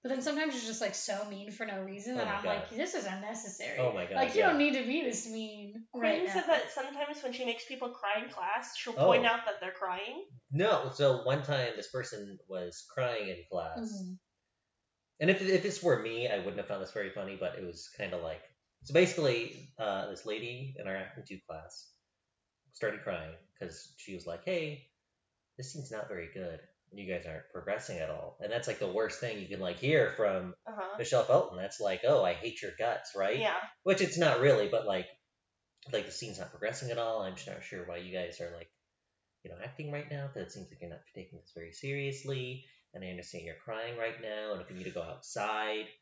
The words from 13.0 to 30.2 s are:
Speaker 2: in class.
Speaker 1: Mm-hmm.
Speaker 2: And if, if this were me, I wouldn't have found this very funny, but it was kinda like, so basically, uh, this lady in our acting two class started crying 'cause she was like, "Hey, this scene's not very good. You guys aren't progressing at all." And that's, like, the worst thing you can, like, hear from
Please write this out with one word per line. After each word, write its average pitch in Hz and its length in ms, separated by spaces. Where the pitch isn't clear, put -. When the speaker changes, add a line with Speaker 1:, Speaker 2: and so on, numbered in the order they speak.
Speaker 2:
in 87 220
class. 82 300
Speaker 1:
Mm-hmm. 196 320
Speaker 2:
And 165 100
if, 190 100
if 190 220
this 196 200
were 147 180
me, 113 280
I 104 100
wouldn't 98 200
have 98 100
found 98 140
this 92 100
very 101 180
funny, 98 300
but 90 160
it 92 80
was 87 320
kinda 90 220
like, 80 240
so 123 100
basically, 151 840
uh, 101 320
this 95 160
lady 120 520
in 98 80
our 95 100
acting 95 300
two 95 220
class - 420
started 107 280
crying 82 320
'cause - 380
she - 180
was - 120
like, 165 180
"Hey, 156 460
this 131 140
scene's 143 200
not 104 160
very 87 240
good. 87 280
You 95 200
guys 87 140
aren't 80 260
progressing 98 460
at 78 120
all." - 300
And 104 120
that's, 117 160
like, 110 100
the 98 140
worst 107 280
thing 113 200
you 87 80
can, 98 120
like, 90 180
hear 135 340
from 95 420